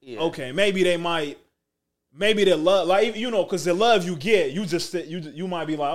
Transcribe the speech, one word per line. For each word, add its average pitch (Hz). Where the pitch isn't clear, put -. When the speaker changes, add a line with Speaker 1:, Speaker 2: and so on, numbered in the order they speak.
Speaker 1:
Yeah. 123
Speaker 2:
okay, 151
maybe 190
they 175
might, 165
maybe 208
the 185
love, 175
like, 208
you 233
know, 196
'cause 175
the 175
love 208
you 180
get, 156
you 196
just, 165
you, 165
you 151
might 170
be 156
like, 147